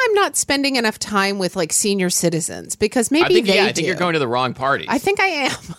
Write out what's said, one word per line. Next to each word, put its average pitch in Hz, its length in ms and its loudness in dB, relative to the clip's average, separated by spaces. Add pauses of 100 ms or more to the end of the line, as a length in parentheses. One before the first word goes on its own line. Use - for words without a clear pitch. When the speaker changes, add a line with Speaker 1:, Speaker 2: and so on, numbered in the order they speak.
Speaker 1:
I'm 440 100 2
not 370 220 2
spending 277 400 0
enough 226 220 0
time 202 400 0
with, 185 160 -2
like, 170 180 -2
senior 196 360 0
citizens 160 680 -2
because 220 340 0
maybe 311 140 4
Speaker 2:
I - 40 0
think, 302 180 2
Speaker 1:
they 196 100 4
Speaker 2:
yeah, - 80 4
I - 20 2
think - 120 -2
Speaker 1:
do. 165 80 -2
Speaker 2:
you're - 100 -2
going 175 180 0
to 160 40 2
the 135 100 0
wrong 123 260 0
parties. 131 340 -2
Speaker 1:
I 269 100 0
think 403 220 0
I 392 60 2
am. 294 300 -2 (220)